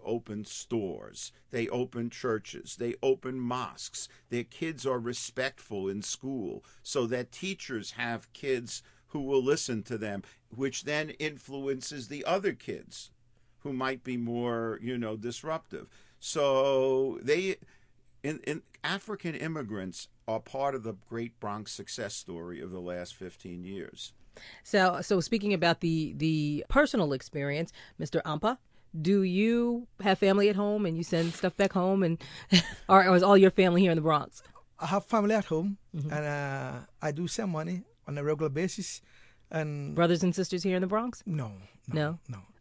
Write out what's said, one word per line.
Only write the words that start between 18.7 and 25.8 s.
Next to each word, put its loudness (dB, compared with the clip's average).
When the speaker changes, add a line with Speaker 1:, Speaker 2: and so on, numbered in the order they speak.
Speaker 1:
African -6
immigrants -6
are -2
part -2
of -6
the -6
great -10
Bronx -8
success -8
story -10
of -10
the -10
last -8
fifteen -12
years. -12
Speaker 2:
So, 4
so 2
speaking 0
about 2